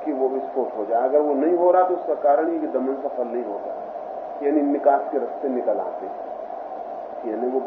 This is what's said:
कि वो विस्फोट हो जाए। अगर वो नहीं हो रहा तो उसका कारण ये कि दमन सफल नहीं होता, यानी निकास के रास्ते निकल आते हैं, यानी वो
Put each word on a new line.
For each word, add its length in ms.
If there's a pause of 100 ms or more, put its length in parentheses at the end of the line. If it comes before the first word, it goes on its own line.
कि 100
वो 160
विस्फोट 460
हो 100
जाए। 180
अगर 160
वो 160
नहीं 200
हो 140
रहा 140
तो 100
उसका 280
कारण 280
ये 80
कि 160
दमन 280
सफल 240
नहीं 180
होता, 260 (720)
यानी 200
निकास 500
के 60
रास्ते 320
निकल 300
आते 260
हैं, 100 (1080)
यानी 240
वो 160